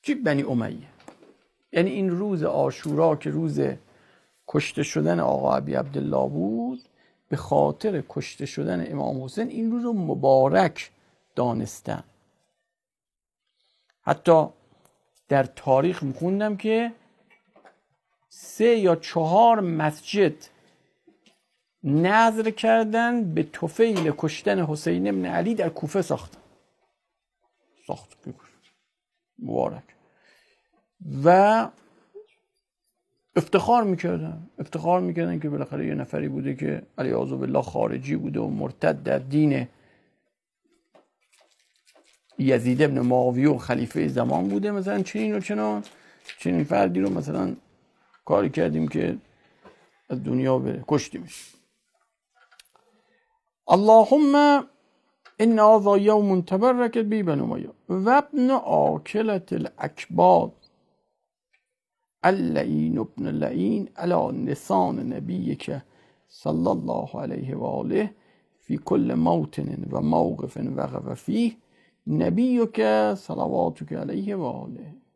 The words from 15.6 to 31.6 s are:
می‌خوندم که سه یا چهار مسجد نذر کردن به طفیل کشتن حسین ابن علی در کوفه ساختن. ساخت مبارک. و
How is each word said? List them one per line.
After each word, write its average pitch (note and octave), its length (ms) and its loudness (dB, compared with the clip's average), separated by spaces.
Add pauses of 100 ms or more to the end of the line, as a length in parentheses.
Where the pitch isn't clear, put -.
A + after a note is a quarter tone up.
می‌خوندم F#3+ 540 -4
که A3+ 360 -2 (1400)
سه - 480 0
یا F3+ 200 4
چهار G3 640 4
مسجد D#3+ 760 0 (1500)
نذر A3 680 4
کردن A3+ 840 0
به E3 80 0
طفیل E3+ 760 0
کشتن F#3+ 400 -2
حسین E3+ 500 -2
ابن F#3+ 180 -2
علی F3 280 -2
در F3+ 140 -2
کوفه E3 340 -4
ساختن. - 380 -6 (1500)
ساخت - 300 -12 (1200)
مبارک. - 460 -4 (1400)
و G3+ 440 6 (1700)